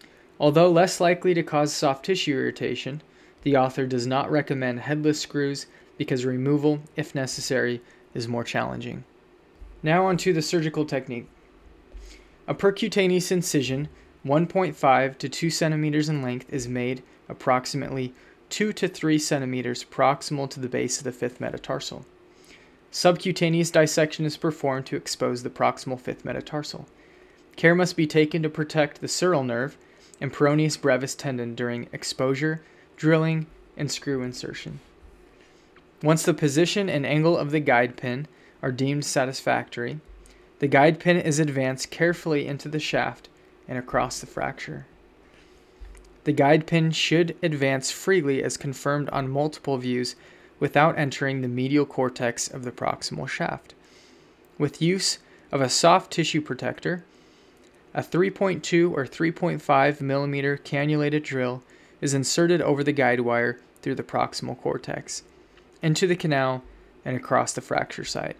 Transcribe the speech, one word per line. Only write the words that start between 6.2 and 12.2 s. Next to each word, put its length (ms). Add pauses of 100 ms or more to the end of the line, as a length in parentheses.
removal, 540 (160)
if 200
necessary, 680 (320)
is 140
more 160
challenging. 600 (800)
Now 220
onto 260
the 100
surgical 440
technique. 420 (1200)